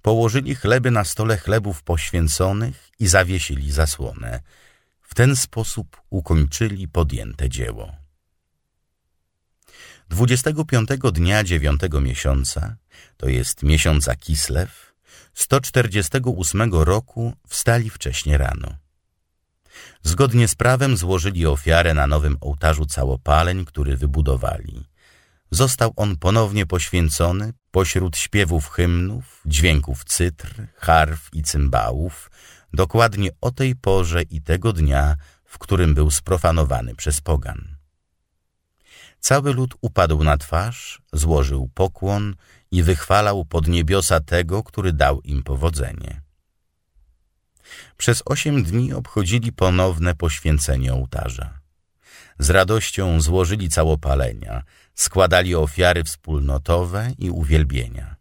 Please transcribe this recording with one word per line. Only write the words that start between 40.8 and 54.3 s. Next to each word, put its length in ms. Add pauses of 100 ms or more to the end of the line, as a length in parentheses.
złożył 600
pokłon 600 (360)
i 120
wychwalał 600
pod 220
niebiosa 520
tego, 440
który 300
dał 280
im 220
powodzenie. 800 (1800)
Przez 280
osiem 380
dni 300
obchodzili 580
ponowne 640
poświęcenie 760
ołtarza. 680 (800)
Z 100
radością 720
złożyli 480
całopalenia, 920 (320)